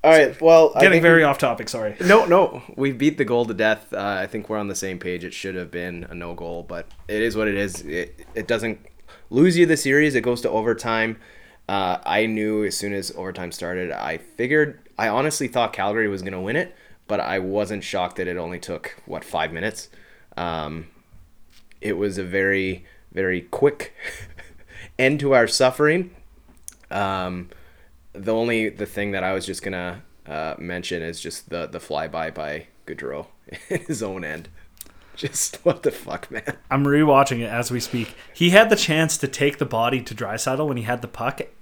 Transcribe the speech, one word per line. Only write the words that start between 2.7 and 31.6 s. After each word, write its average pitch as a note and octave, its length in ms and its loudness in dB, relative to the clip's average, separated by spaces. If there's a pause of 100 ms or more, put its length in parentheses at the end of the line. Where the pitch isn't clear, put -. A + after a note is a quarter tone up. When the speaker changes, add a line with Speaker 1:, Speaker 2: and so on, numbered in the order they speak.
Speaker 1:
we C3+ 160 0
beat C#3+ 260 0
the C3+ 80 0
goal A#2+ 200 2
to A2 80 -6
death. G#2+ 400 0
Uh, G2+ 40 -6 (220)
I G2 80 -4
think G#2+ 220 -10
we're G#2+ 100 -2
on G2+ 80 -4
the F#2+ 80 -6
same F#2 240 -6
page. F2+ 240 -6
It F2+ 100 -12
should F#2+ 220 -8
have F2 160 -8
been F2 380 -8
a E2+ 40 -14
no E2+ 200 -10
goal, E2+ 300 -10
but F2 240 -12 (200)
it G#2+ 140 -2
is A2+ 160 0
what A2 100 0
it G2+ 80 0
is. G2 260 -4
It, - 380 -8 (160)
it A2+ 120 -8
doesn't A2+ 320 -2 (500)
lose D#3+ 280 4
you F3 80 8
the D#3 120 4
series. C#3+ 360 4
It A#2 80 2
goes A#2+ 200 0
to A2+ 80 0
overtime. A2+ 680 0 (520)
Uh, F#2+ 360 0
I G#2 200 2
knew G#2+ 400 0
as F2+ 120 -2
soon G2+ 160 -6
as F#2+ 220 -6
overtime F2+ 360 -8
started, F2+ 400 -6
I C2 260 -6
figured, C#3+ 600 0 (200)
I A2+ 80 2
honestly C3+ 400 0
thought A#2 260 0
Calgary G#2 360 0
was F#2+ 120 -4
gonna F#2 200 -8
win A2 160 -2
it, - 180 -4 (320)
but G#2 140 -2
I F#2+ 180 -2
wasn't G2 440 -2
shocked F2+ 340 -4
that F2+ 100 -4
it F2 100 -6
only F2 220 -8
took, - 460 -10
what, - 180 -10
five D#2+ 300 -4
minutes? G2 360 -8 (460)
Um, E2 520 -6 (920)
it G#2 180 -4
was G2 200 -2
a F#2+ 60 -6
very, F#2+ 640 0 (280)
very F#2 280 0
quick - 540 -2 (500)
<laughs> - 540 -16
end C3+ 220 4
to C#3 120 2
our A#2+ 140 6
suffering. D3+ 640 2 (800)
Um, F#2 580 -4 (680)
the G2 180 -4
only, A2+ 360 0
the G#2 160 -6
thing G#2 280 -4
that F#2 100 -2
I F#2+ 100 0
was F#2+ 120 -4
just F#2+ 180 -10
gonna, F2+ 400 -8 (240)
uh, D#2 320 -6
mention F2 420 -6
is E2 180 -8
just - 300 -12
the, E2+ 160 -6